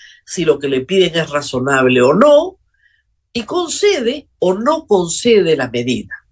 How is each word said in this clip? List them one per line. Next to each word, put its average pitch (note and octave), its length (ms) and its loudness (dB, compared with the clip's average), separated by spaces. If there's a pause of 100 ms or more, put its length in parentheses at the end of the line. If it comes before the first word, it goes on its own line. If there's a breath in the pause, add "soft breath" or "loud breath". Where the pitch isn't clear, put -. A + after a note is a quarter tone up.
(240 soft breath)
si E3+ 200 -6
lo D3 140 2
que C#3 100 -6
le C3 120 -2
piden E3+ 360 0
es D#3 140 -2
razonable C3 720 0
o C#3 120 4
no, D4 440 2 (760)
y A#3 100 -6
concede D#4+ 880 -2 (100)
o F#3 160 0
no D4+ 320 -2
concede F3+ 680 2
la B2+ 140 -6
medida. A#2+ 440 -6 (180)